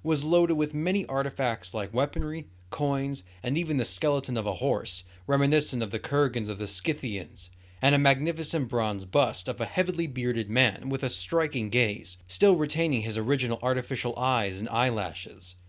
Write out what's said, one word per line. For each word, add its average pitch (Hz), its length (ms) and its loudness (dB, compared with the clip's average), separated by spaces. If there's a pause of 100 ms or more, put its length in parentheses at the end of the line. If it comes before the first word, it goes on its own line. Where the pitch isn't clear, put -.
was 151 240 0
loaded 170 300 4
with 151 180 0
many 180 320 0
artifacts 135 680 -2
like 101 180 -4
weaponry, 151 540 -2 (240)
coins, 139 520 -2 (200)
and 135 160 0
even 156 180 0
the 120 80 2
skeleton 139 520 0
of 104 100 0
a 101 60 2
horse, 113 500 -2 (240)
reminiscent 139 560 2
of 101 80 -4
the 110 80 -2
kurgans 127 500 0
of 101 80 -4
the 104 80 -4
Scythians, 104 880 -4 (280)
and 139 140 4
a 143 60 6
magnificent 143 720 0
bronze 107 360 0
bust 117 420 0
of 120 140 -4
a 113 40 -2
heavily 170 420 -2
bearded 120 420 -2
man 123 400 0
with 135 140 -2
a 127 60 -2
striking 147 600 -2
gaze, 110 480 0 (100)
still 202 280 4
retaining 151 460 0
his 110 180 -4
original 117 420 0
artificial 123 560 -2
eyes 117 420 0
and 113 100 -4
eyelashes. 113 880 -2 (120)